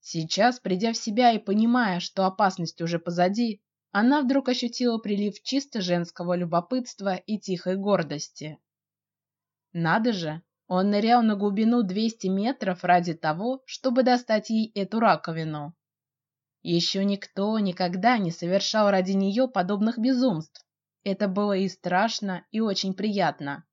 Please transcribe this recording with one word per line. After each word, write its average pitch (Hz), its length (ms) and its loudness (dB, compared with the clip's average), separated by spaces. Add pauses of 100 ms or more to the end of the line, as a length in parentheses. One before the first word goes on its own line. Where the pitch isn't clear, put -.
Сейчас, 190 600 0
придя 190 320 -2
в 226 60 -6
себя 233 340 2
и 220 60 0
понимая, 214 600 2
что 190 280 -2
опасность 185 560 -2
уже 170 160 -2
позади, 185 640 -2 (280)
она 247 300 2
вдруг 269 300 0
ощутила 240 480 -2
прилив 202 440 -4
чисто 262 380 -4
женского 175 560 -2
любопытства 180 800 -4
и 214 240 -6
тихой 185 380 -4
гордости. 156 800 -4 (1120)
Надо 180 400 2
же, 165 300 -6 (240)
он 185 240 2
нырял 226 320 4
на 214 140 2
глубину 220 460 2
двести 208 440 -2
метров 190 580 -2
ради 175 300 4
того, 185 500 -4
чтобы 262 380 -2
достать 226 480 0
ей 220 240 0
эту 202 260 -4
раковину. 160 760 0 (840)
Еще 170 420 0
никто 202 560 -2
никогда 190 600 0
не 185 120 0
совершал 196 600 0
ради 190 220 2
нее 196 360 2
подобных 208 480 0
безумств. 240 720 0 (360)
Это 196 260 -2
было 202 280 0
и 190 100 0
страшно, 185 840 -2
и 220 100 -2
очень 196 320 -2
приятно. 175 800 -2